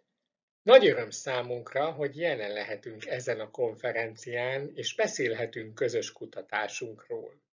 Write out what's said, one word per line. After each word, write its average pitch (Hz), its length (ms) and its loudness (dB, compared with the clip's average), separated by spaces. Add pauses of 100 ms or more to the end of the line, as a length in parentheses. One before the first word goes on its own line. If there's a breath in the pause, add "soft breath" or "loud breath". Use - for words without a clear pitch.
(600)
Nagy 226 260 12
öröm 123 220 2
számunkra, 123 800 -4
hogy 143 260 -6
jelen 135 340 -2
lehetünk 107 540 -8
ezen 123 340 -4
a 107 120 -8
konferencián, 120 1200 -4
és 127 220 -6
beszélhetünk 113 800 -2
közös 117 360 0
kutatásunkról. 107 1300 -8 (120)